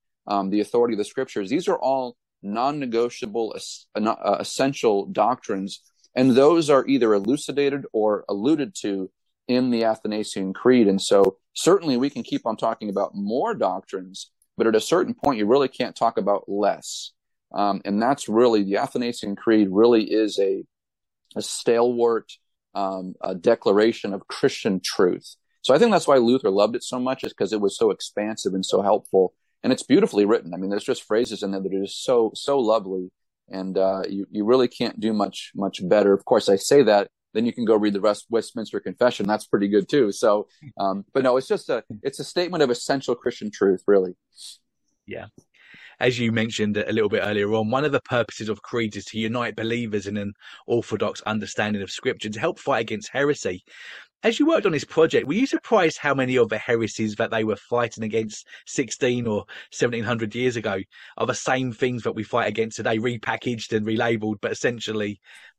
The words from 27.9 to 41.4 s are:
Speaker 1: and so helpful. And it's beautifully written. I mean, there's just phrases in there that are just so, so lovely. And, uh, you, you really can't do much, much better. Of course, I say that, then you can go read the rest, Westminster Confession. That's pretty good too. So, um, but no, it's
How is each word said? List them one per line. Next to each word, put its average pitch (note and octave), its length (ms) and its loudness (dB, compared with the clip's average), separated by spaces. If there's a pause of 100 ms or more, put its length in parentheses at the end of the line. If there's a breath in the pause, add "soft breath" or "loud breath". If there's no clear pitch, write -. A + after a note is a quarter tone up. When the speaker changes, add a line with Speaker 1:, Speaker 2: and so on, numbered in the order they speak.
Speaker 1:
and F#2+ 120 -2
so G2 160 2
helpful. G2+ 520 2 (300)
And A#2+ 80 2
it's - 120 -2
beautifully C3+ 420 4
written. G2 280 0
I F2 40 -10
mean, F#2+ 120 -6
there's G2+ 140 -4
just - 200 -6
phrases A2 380 -2
in G2 100 -4
there G2 100 -6
that F#2+ 120 -6
are G2 100 -2
just - 200 -10
so, A#2 320 2
so C#3+ 240 -2
lovely. F#2+ 520 0 (380)
And, F#2+ 280 -6
uh, F#2+ 320 0
you, G2 200 -6
you G#2+ 140 -2
really B2 240 4
can't - 320 -6
do A2 140 0
much, G2+ 420 -4
much G2 320 -6
better. G2+ 240 4
Of G2 140 2
course, A2 240 2
I G2 80 4
say C#3 260 4
that, G2+ 240 4 (260)
then A2+ 120 0
you A#2 80 -2
can A#2+ 120 -6
go A2 100 4
read G#2 180 2
the G2 80 -4
rest, G#2 280 0
Westminster A2 500 -4
Confession. - 480 0
That's G#2 180 -2
pretty G2+ 220 0
good G2+ 200 2
too. A#2 240 2
So, G#2 360 0 (320 loud breath)
um, G2 340 -2
but C3+ 100 2
no, B2+ 140 2
it's C3 100 -4